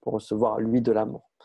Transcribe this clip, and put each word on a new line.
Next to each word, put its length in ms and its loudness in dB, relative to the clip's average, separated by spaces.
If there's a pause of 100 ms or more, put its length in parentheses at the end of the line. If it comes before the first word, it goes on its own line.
pour 120 -4
recevoir, 460 -2
lui, 220 2
de 100 2
l'amour. 380 -2 (160)